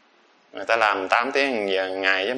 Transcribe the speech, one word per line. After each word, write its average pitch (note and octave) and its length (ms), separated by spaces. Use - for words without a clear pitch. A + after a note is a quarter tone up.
Người G2+ 120
ta G#2+ 120
làm G2 320
tám A#2+ 240
tiếng B2+ 400
giờ F#2+ 160
ngày, F#2+ 400
chứ B2+ 100